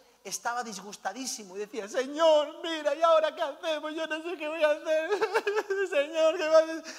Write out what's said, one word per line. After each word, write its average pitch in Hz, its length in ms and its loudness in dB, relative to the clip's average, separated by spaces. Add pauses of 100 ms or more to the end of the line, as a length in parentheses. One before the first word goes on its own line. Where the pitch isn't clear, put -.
(240)
estaba 240 400 -6
disgustadísimo 202 920 -10
y 202 40 -8
decía, 208 280 -8
"Señor, 302 760 4
mira, 311 320 -2
¿y 320 80 -2
ahora 320 320 6
qué 269 80 -6
hacemos? 311 520 -4
Yo 320 140 -4
no 311 140 -6
sé 349 160 -8
qué 302 100 -6
voy 320 160 0
a 302 80 6
hacer. 320 380 0
<laughs> 403 800 -2
Señor, 320 480 2
¿qué 311 100 -2
va 320 120 8
a 320 40 4
hacer?". 320 200 -6 (160)